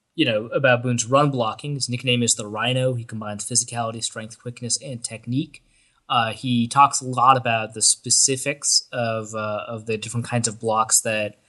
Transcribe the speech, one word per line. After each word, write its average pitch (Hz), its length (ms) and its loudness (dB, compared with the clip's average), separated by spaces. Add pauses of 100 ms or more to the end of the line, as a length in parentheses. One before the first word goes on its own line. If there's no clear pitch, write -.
(140)
you 156 100 0
know, 113 220 0
about 127 360 4
Boone's 120 220 0
run 139 260 4
blocking. 127 440 -2
His 127 160 -6
nickname 123 320 0
is 113 120 2
the 107 120 -6
Rhino. 127 480 -2
He 117 100 -6
combines 107 440 -8
physicality, 117 540 -4
strength, 110 380 -10
quickness, 120 420 -6
and 131 220 -10
technique. 123 580 -6 (460)
Uh, 117 240 0
he 120 340 0
talks 139 340 4
a 127 60 -6
lot 127 300 6
about 113 380 0
the 107 80 -4
specifics - 1080 2
of, 110 420 -4
uh, 107 340 -4
of 113 180 -10
the 110 120 -2
different 117 280 -6
kinds 117 220 0
of 110 100 -8
blocks 110 440 2
that, 107 340 -2 (120)